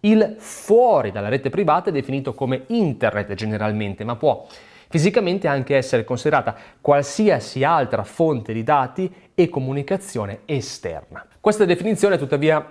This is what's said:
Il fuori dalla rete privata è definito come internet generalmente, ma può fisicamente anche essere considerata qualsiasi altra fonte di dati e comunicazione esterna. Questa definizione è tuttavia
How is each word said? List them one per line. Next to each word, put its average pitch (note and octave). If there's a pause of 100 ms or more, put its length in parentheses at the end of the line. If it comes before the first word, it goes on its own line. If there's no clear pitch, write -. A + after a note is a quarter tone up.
Il G#3+
fuori G3+
dalla G2+
rete C3+
privata E3+
è E3+
definito C3+
come C3
internet G#2+
generalmente, G#2+
ma A#2
può B2 (420)
fisicamente F3
anche C#3
essere B2+
considerata B2+ (240)
qualsiasi C#3+
altra C#3
fonte B2+
di A2+
dati D3 (220)
e E3+
comunicazione C3+
esterna. A2 (140)
Questa G#3
definizione F#3+
è -
tuttavia D3